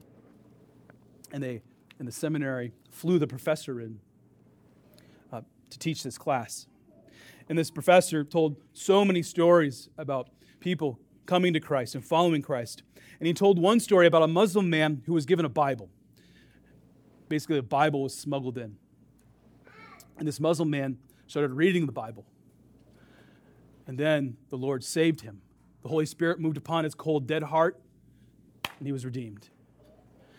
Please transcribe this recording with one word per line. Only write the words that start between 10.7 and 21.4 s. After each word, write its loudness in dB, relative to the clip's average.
coming 2
to 0
Christ -4
and -10
following 2
Christ. -8
And -4
he 0
told 4
one 4
story 6
about 6
a 4
Muslim 2
man 0
who -2
was 0
given 2
a -4
Bible. -2
Basically, -2
a 0
Bible 2
was -6
smuggled -6
in. -12
And -6
this -6
Muslim 0
man -4
started -2